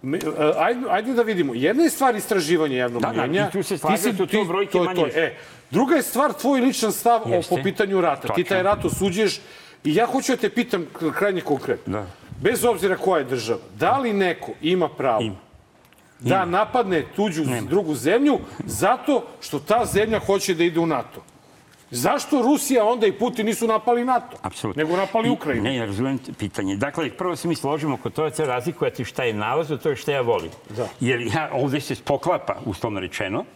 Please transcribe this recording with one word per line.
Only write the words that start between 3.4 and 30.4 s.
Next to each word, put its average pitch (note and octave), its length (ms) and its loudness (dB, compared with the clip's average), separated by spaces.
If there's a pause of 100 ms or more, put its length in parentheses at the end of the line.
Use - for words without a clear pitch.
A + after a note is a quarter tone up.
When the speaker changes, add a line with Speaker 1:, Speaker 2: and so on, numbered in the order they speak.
Speaker 2:
i F3+ 40 -4
tu F#3+ 120 -2
se F#3+ 120 -4
Speaker 1:
Ti D3 40 -6
Speaker 2:
slažem, F#3 220 2
Speaker 1:
si, A3+ 100 0
Speaker 2:
tu, F#3+ 140 0
tu - 80 -6
Speaker 1:
ti, G#3+ 100 2
Speaker 2:
brojke F#3+ 280 -2
Speaker 1:
to, F3+ 120 4
Speaker 2:
manje F3+ 120 -2
Speaker 1:
to, E3+ 100 2
Speaker 2:
više. C3 140 0
Speaker 1:
e, D#3+ 160 0 (360)
druga B3+ 240 4
je C4+ 60 4
stvar C#4 320 0
tvoj C4+ 280 2
ličan A3+ 300 2
stav A#3 320 2
o, A3 60 -4
Speaker 2:
Jeste. F3+ 260 0
Speaker 1:
po C3+ 80 -2
pitanju G3 380 0
rata. D3+ 220 2
Ti - 40 -8
Speaker 2:
Tačno. - 180 2
Speaker 1:
taj F#3 180 2
rat G3+ 220 2
osuđuješ F#3 540 0 (440)
i D3+ 120 2
ja A3 100 6
hoću B3 260 0
da B3 60 2
te G#3 120 0
pitam G3 440 -2
k-, D#3+ 180 -4
krajnje F3+ 300 0
konkretno. C#3+ 520 -4
Speaker 2:
Da. G#2 120 -4 (360)
Speaker 1:
Bez G3+ 240 2
obzira F#3+ 320 2
koja F3+ 220 2
je C3+ 60 -2
država, A#2 340 -2 (160)
da F#3+ 220 2
li A#3+ 160 0
neko F3+ 380 -2 (120)
ima E3+ 260 2
pravo A#2+ 320 0
Speaker 2:
Ima. G#2+ 140 -4 (840)
Speaker 1:
da B2+ 160 2
Speaker 2:
Ima. F#3+ 120 2
Speaker 1:
napadne F#3+ 560 2 (120)
tuđu F3 280 0
Speaker 2:
Nema. A#2+ 260 -2
Speaker 1:
drugu D#3+ 260 0
zemlju G#3+ 440 4 (200)
zato B3+ 640 0 (160)
što - 200 -6
ta G#3+ 260 2
zemlja G#3+ 340 2
hoće G3 340 0
da E3 100 2
ide E3+ 160 2
u E3+ 80 2
nato? C3+ 360 -4 (680)
Zašto A#3 500 2
Rusija B3+ 440 4
onda A3+ 220 4
i F#3+ 40 4
Putin A3+ 340 -2
nisu A3+ 220 0
napali A#3+ 380 2
nato, B3 360 -2
Speaker 2:
Apsolutno. A#2 420 -4
Speaker 1:
nego E3 140 0
napali A3 300 0
Speaker 2:
I, A#3+ 40 2
Speaker 1:
Ukrajinu? B2 320 -2
Speaker 2:
ne, C3 120 0
ja A#2 100 -2
razumem B2 320 -2
t-, - 160 -10
pitanje. G2 420 -4
Dakle, C#3 360 -2
prvo F3+ 240 -4
se - 120 -6
mi E3 80 0
složimo D3+ 380 -2
oko A#2+ 160 -6
toga, D#3 220 -2
se D#3 140 -2
razlikuje, C3 420 -2
a A#2+ 60 -2
ti A#2+ 120 -6
šta - 180 -6
je A#2 100 0
nalaz, C3 380 -2
od C#3+ 100 -4
toga D3 140 0
šta - 160 -4
ja C#3 100 0
volim. G2+ 280 0 (200)